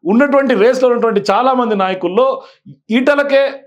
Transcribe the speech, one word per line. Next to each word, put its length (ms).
ఉన్నటువంటి 400
రేస్లో 260
ఉన్నటువంటి 300
చాలామంది 440
నాయకుల్లో 420
ఈటలకే 420